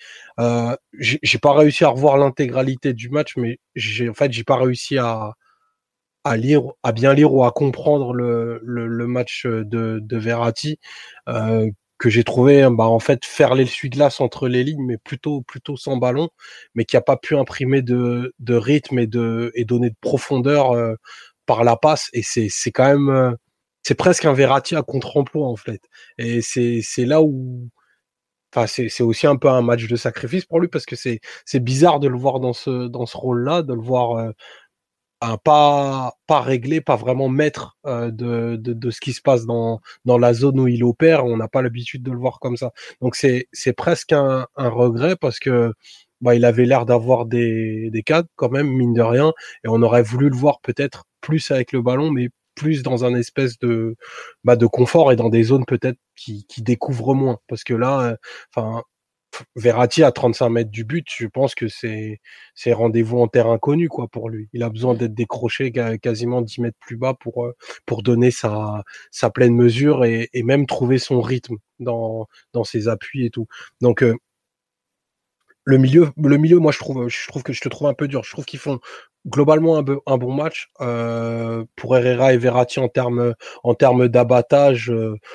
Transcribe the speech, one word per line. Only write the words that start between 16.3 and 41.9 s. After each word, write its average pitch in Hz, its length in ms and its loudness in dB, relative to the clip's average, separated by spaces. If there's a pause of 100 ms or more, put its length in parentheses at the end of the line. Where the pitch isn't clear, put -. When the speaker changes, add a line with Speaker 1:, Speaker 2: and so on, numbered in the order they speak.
Speaker 1:
mais 117 120 -2
qui - 100 2
a 120 60 4
pas 135 160 2
pu - 180 -4
imprimer 135 460 0
de, 123 560 -2
de 117 160 -2
rythme 131 440 0
et 120 80 2
de, 117 480 -2
et 120 120 -4
donner 120 240 0
de 110 100 -10
profondeur, 135 720 0
euh, 117 220 0 (500)
par 117 200 2
la 117 120 4
passe. 151 360 2
Et 120 100 -2
c'est, 110 260 -2
c'est - 220 -6
quand 127 160 2
même, 139 240 4
euh, 131 220 2 (500)
c'est - 140 -2
presque - 280 2
un 151 80 6
Verratti 135 440 2
à 151 60 0
contre-emploi, 139 640 -4
en 120 100 -6
fait. - 260 -12 (340)
Et 117 260 -2
c'est, 120 400 -2
c'est - 220 -4
là 151 180 4
où, 127 460 -4 (840)
enfin, 120 120 2
c'est, 117 220 -4
c'est - 140 -4
aussi 113 240 0
un 143 100 4
peu 139 120 2
un 127 120 4
match 117 260 0
de 120 100 -2
sacrifice 127 500 -6
pour 165 140 -2
lui 170 80 0
parce - 180 -6
que 127 100 -10
c'est, 117 240 -6 (240)
c'est - 160 -2
bizarre 139 400 2
de 143 80 2
le 127 80 -2
voir 127 240 -2
dans 127 120 -2
ce, 123 340 -6
dans 120 180 -8
ce - 120 -10
rôle-là, 127 460 -2
de 135 120 -8
le 117 60 -6
voir, 123 360 -2
euh, 113 140 -6 (880)
ben, 113 180 -4
pas, 143 760 2 (140)
pas 151 120 2
réglé, 131 400 -2
pas 147 160 0
vraiment 127 320 -2
maître, 147 560 -4
euh, 120 280 -6
de, 117 440 -6
de, 113 160 -8
de 117 180 -8
ce - 100 -10
qui 127 120 -6
se - 80 -14
passe 123 240 2
dans, 117 360 -4 (240)
dans 123 140 4
la 120 140 4
zone 135 280 2
où 127 80 4
il 120 160 0
opère. 147 420 4
On 120 100 -2
n'a 110 120 -4
pas 131 140 -2
l'habitude 120 420 -8